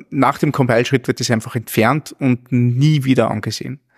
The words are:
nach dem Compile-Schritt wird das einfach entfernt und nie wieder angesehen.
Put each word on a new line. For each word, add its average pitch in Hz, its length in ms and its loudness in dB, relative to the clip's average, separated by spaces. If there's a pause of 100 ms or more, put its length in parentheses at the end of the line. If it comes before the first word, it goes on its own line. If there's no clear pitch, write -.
nach 135 300 0
dem 151 120 0
Compile-Schritt 123 560 0
wird - 120 -4
das 131 120 -4
einfach 113 240 -4
entfernt 120 640 -2
und 123 320 -2
nie 131 520 2
wieder 123 260 2
angesehen. 117 500 -8 (180)